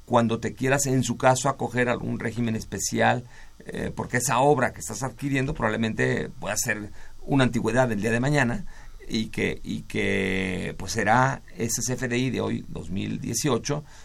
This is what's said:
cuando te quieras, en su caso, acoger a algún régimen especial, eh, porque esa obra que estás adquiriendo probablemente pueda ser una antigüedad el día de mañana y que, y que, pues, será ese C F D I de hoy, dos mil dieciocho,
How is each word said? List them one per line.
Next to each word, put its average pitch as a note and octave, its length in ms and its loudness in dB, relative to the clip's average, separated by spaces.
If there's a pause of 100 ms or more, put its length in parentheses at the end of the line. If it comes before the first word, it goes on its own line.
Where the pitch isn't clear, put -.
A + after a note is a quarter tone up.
cuando A#2 340 4
te A2 140 -4
quieras, C3 320 2
en B2+ 180 2
su A#2+ 140 0
caso, C3 320 4
acoger A#2+ 380 0
a B2 60 2
algún A#2 260 -2
régimen A2+ 360 -2
especial, A2+ 680 0 (420)
eh, A#2+ 300 -6
porque - 220 -4
esa A#2+ 220 2
obra C3+ 340 6
que - 80 -12
estás A2 220 -6
adquiriendo C3+ 500 -2
probablemente A2+ 760 0 (120)
pueda G2 160 -2
ser G#2+ 340 -2 (300)
una C#3 240 4
antigüedad A2+ 460 2
el G2+ 100 0
día A2+ 100 2
de A#2 80 2
mañana C3+ 460 2 (420)
y A2 200 -2
que, F#2+ 360 -2
y G#2+ 200 -6
que, F#2+ 920 -2
pues, F#2+ 140 -8
será A#2 500 4 (160)
ese A#2 240 -2
C A#2 120 -2
F B2+ 140 -2
D A#2+ 100 0
I B2+ 140 2
de G2+ 100 0
hoy, A2 260 -2
dos F2 220 -8
mil G#2 320 -4
dieciocho, C#3+ 640 0 (200)